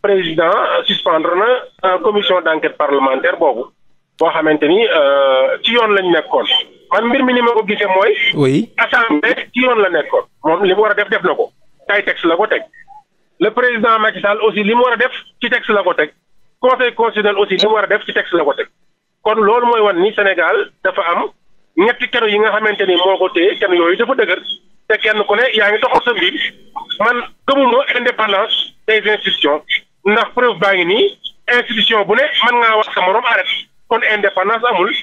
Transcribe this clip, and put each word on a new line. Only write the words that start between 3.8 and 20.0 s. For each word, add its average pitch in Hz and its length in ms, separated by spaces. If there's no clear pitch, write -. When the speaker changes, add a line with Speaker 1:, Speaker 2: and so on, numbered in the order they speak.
Speaker 1:
boo 160 120
xamante 156 340
ni, 196 220
euh, 139 760
ci 220 100
yoon 226 220
lañ 190 160
nekkoon. 147 360
Man 208 180
mbir 269 140
mi 254 100
ni 247 80
ma 233 100
ko 220 140
gisee 202 200
mooy 190 280
Speaker 2:
Oui. 147 440
Speaker 1:
assemblée 226 560
ci 247 80
yoon 254 220
la 185 80
nekkoon. 147 340
Moom 170 200
li 180 100
mu - 60
war 214 120
a - 20
def, 202 160
def 196 120
na 165 120
ko. 117 160
Tay 202 180
texte 185 200
la 170 120
ko 208 100
teg. 143 160
Le 202 100
président 233 480
Macky 214 240
Sall 208 180
aussi 208 220
li 208 120
mu 240 80
war 247 100
a 226 40
def 247 160
ci 240 80
texte 233 200
la 202 120
ko 180 100
teg. 151 200
Conseil 247 340
constitutionnel 208 440
aussi 196 180
li 196 100
mu 220 80
war 208 100
a - 40
def 208 180
ci 208 80
texte 202 180
la 165 120
ko 143 100
teg. - 140
Kon 214 200
loolu 240 240
mooy 233 140
wan 196 200